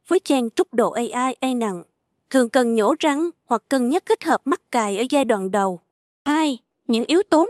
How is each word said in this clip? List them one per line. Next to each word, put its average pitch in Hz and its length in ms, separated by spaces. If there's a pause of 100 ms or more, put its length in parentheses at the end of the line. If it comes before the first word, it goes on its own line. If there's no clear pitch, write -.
Với 370 120
trên 247 300
trúc - 240
độ 220 160
A 240 120
I 247 380
A 262 140
nặng, 208 280 (480)
thường 247 180
cần 240 260
nhổ 247 240
răng 311 320 (160)
hoặc 226 220
cân 254 200
nhắc 330 180
kết - 180
hợp 294 200
mắc 285 160 (100)
cài 208 280
ở 233 120
giai 277 140
đoạn 196 260
đầu. 190 300 (440)
Hai, 294 340 (280)
những 233 180
yếu 349 180
tố 330 280